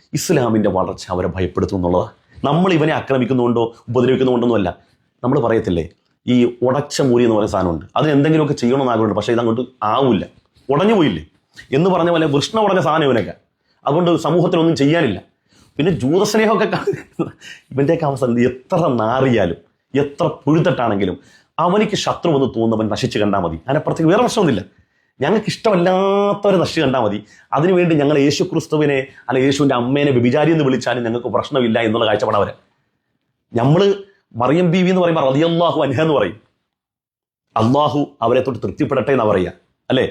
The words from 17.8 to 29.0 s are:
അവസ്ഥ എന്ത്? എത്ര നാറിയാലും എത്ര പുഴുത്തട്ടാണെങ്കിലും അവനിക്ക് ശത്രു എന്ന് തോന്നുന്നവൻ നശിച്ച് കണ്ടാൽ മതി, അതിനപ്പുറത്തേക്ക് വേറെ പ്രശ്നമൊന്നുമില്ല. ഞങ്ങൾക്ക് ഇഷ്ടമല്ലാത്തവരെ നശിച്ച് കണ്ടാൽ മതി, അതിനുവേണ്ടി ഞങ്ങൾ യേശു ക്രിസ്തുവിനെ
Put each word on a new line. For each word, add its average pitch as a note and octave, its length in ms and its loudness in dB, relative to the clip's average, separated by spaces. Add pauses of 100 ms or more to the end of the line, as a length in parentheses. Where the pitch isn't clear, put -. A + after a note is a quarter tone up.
അവസ്ഥ C#3 180 -2
എന്ത്? A#2+ 240 0
എത്ര D#3+ 320 -4 (200)
നാറിയാലും A2+ 580 0 (360)
എത്ര D3 320 -2 (140)
പുഴുത്തട്ടാണെങ്കിലും B2 760 0 (420)
അവനിക്ക് F#3+ 460 0
ശത്രു D#3 260 -2
എന്ന് C3+ 180 2
തോന്നുന്നവൻ A2+ 400 -2
നശിച്ച് G#2+ 300 -4
കണ്ടാൽ G2+ 220 0
മതി, D#2+ 260 -4
അതിനപ്പുറത്തേക്ക് D3+ 460 -2
വേറെ A3+ 120 2
പ്രശ്നമൊന്നുമില്ല. D#3 380 0 (580)
ഞങ്ങൾക്ക് G3 320 -2
ഇഷ്ടമല്ലാത്തവരെ G3 1120 0
നശിച്ച് D#3 220 -2
കണ്ടാൽ C3 200 0
മതി, G#2 140 -2 (340)
അതിനുവേണ്ടി F3 420 2
ഞങ്ങൾ C#3+ 240 2
യേശു C#3 260 2
ക്രിസ്തുവിനെ D3+ 540 -2 (300)